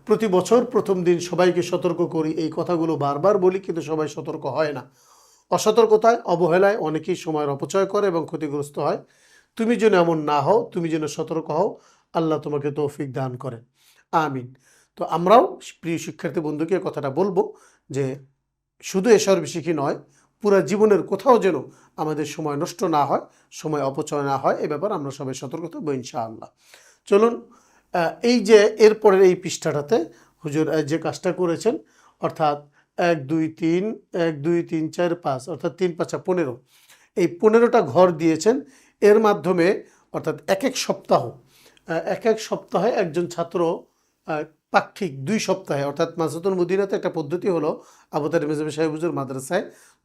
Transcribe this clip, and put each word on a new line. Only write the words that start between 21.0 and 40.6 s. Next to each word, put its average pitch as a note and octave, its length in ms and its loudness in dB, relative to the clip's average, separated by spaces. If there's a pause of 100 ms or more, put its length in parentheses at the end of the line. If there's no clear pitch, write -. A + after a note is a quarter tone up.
কোথাও A#3+ 360 2
যেন E3+ 240 0 (340)
আমাদের D3+ 280 -4
সময় D3 320 -6
নষ্ট E3+ 280 -6
না D3+ 200 2
হয়, D3 160 0 (300)
সময় D3+ 320 -6
অপচয় D3 400 -4
না C3+ 140 -2
হয়, E3+ 200 0
এ F3+ 120 -4
ব্যাপারে D#3+ 260 -4
আমরা C#3+ 160 -8
সবাই C3 240 -10
সতর্ক D3 320 -12
থাকবো D#3+ 260 -8
ইনশাআল্লাহ। A#2 560 -8 (560)
চলুন, A3 460 2 (420)
আহ, E3+ 340 -2
এই A#3+ 140 4
যে G#3 180 8
এরপরের G#3+ 640 6
এই F#3 120 8
পৃষ্ঠাটাতে F3 720 -2 (400)
হুজুর, D#3 260 0
আহ, D#3 120 2
যে D3 160 -2
কাজটা D#3 340 -4
করেছেন, F3+ 460 -2 (420)
অর্থাৎ D3 480 -2 (280)
এক, E3+ 300 0
দুই, D#3+ 220 -2
তিন, F3 520 -2 (120)
এক, E3 300 -2
দুই, E3+ 200 0
তিন, D#3+ 280 -4
চার, F3 240 -2
পাঁচ, D3 340 -6
অর্থাৎ E3 280 -6
তিন F3 200 -2
পাঁচা F3 220 -4
পনেরো, E3 420 -4 (560)
এই F3+ 100 4
পনেরোটা A3+ 560 4
ঘর E3+ 300 4
দিয়েছেন। E3 480 2 (400)
এর G#3 180 8
মাধ্যমে F#3 640 2 (280)
অর্থাৎ D#3 380 -6
এক F#3+ 140 0